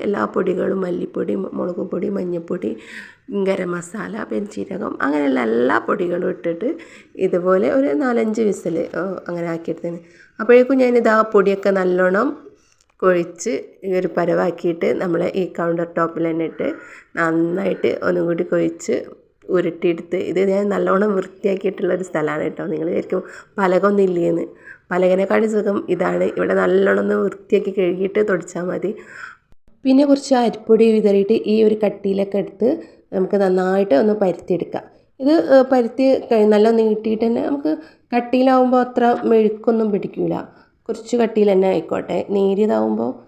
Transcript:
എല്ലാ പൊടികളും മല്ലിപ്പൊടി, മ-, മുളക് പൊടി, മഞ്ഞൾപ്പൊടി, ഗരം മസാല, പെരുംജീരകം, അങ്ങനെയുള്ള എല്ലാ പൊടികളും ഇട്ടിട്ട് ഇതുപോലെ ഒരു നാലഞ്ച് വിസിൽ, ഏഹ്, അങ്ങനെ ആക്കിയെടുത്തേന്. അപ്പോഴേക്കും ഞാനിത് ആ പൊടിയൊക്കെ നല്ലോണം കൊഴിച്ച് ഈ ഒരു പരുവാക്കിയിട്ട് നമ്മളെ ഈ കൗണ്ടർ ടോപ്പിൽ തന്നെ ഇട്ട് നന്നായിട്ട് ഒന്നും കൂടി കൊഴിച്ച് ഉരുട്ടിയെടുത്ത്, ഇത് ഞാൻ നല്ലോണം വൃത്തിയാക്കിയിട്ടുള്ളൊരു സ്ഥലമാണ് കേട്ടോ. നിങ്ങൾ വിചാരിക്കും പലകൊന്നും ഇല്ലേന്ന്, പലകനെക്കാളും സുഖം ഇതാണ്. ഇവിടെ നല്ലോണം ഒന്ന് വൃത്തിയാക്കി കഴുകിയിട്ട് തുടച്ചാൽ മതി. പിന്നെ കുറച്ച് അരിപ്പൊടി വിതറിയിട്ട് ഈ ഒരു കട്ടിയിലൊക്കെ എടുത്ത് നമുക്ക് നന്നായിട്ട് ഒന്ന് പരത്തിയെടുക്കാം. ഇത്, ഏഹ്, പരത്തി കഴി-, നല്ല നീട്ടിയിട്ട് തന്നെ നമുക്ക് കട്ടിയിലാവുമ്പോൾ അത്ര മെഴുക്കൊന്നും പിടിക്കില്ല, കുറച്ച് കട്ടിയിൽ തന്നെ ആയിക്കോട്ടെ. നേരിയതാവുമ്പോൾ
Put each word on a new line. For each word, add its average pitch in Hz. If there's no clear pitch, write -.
എല്ലാ 208
പൊടികളും 190
മല്ലിപ്പൊടി, 180
മ-, 190
മുളക് 190
പൊടി, 185
മഞ്ഞൾപ്പൊടി, 185
ഗരം 190
മസാല, 180
പെരുംജീരകം, 202
അങ്ങനെയുള്ള 277
എല്ലാ 226
പൊടികളും 175
ഇട്ടിട്ട് 170
ഇതുപോലെ 185
ഒരു 269
നാലഞ്ച് 233
വിസിൽ, 190
ഏഹ്, 180
അങ്ങനെ 170
ആക്കിയെടുത്തേന്. 170
അപ്പോഴേക്കും 247
ഞാനിത് 240
ആ 220
പൊടിയൊക്കെ 196
നല്ലോണം 185
കൊഴിച്ച് 180
ഈ 190
ഒരു 180
പരുവാക്കിയിട്ട് 175
നമ്മളെ 175
ഈ 185
കൗണ്ടർ 170
ടോപ്പിൽ 165
തന്നെ 165
ഇട്ട് -
നന്നായിട്ട് 170
ഒന്നും 175
കൂടി 170
കൊഴിച്ച് 170
ഉരുട്ടിയെടുത്ത്, 175
ഇത് 175
ഞാൻ 196
നല്ലോണം 190
വൃത്തിയാക്കിയിട്ടുള്ളൊരു 190
സ്ഥലമാണ് 151
കേട്ടോ. 156
നിങ്ങൾ 160
വിചാരിക്കും 185
പലകൊന്നും 196
ഇല്ലേന്ന്, 170
പലകനെക്കാളും 190
സുഖം 202
ഇതാണ്. 180
ഇവിടെ 185
നല്ലോണം 196
ഒന്ന് 202
വൃത്തിയാക്കി 196
കഴുകിയിട്ട് 190
തുടച്ചാൽ 180
മതി. 180
പിന്നെ 262
കുറച്ച് 277
അരിപ്പൊടി 226
വിതറിയിട്ട് 202
ഈ 214
ഒരു 214
കട്ടിയിലൊക്കെ 196
എടുത്ത് 214
നമുക്ക് 190
നന്നായിട്ട് 190
ഒന്ന് 220
പരത്തിയെടുക്കാം. 180
ഇത്, 277
ഏഹ്, 269
പരത്തി 254
കഴി-, 214
നല്ല 208
നീട്ടിയിട്ട് 220
തന്നെ 240
നമുക്ക് 294
കട്ടിയിലാവുമ്പോൾ 254
അത്ര 247
മെഴുക്കൊന്നും 220
പിടിക്കില്ല, 180
കുറച്ച് -
കട്ടിയിൽ 220
തന്നെ 190
ആയിക്കോട്ടെ. -
നേരിയതാവുമ്പോൾ 214